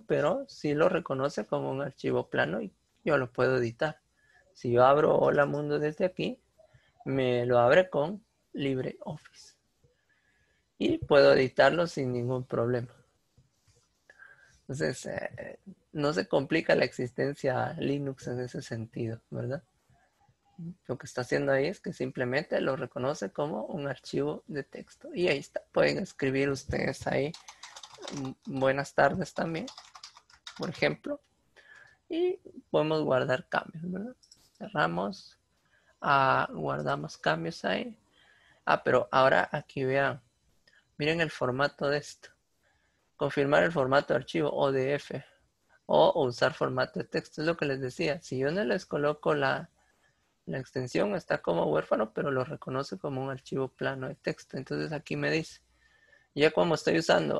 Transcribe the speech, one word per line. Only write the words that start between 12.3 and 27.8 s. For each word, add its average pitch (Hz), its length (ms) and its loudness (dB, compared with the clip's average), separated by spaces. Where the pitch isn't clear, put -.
problema. 120 460 -2
Entonces, 143 440 -4
eh, - 540 -10
no 147 200 0
se 190 160 -2
complica 160 460 2
la 160 120 4
existencia 131 880 -2
Linux 143 540 -4
en 123 120 -6
ese 127 240 -8
sentido, 113 680 -8
¿verdad? 127 340 -8
Lo 127 100 -6
que - 80 -16
está - 160 -8
haciendo 143 300 0
ahí 135 160 2
es 196 120 -6
que - 140 -8
simplemente 131 680 -2
lo 135 140 0
reconoce 143 560 -4
como 175 340 -4
un 147 220 -8
archivo 143 600 -6
de 139 160 -8
texto. - 500 -16
Y 180 140 0
ahí 147 100 2
está. - 240 -10
Pueden 151 280 4
escribir 139 500 -2
ustedes 139 560 -4
ahí, 139 260 0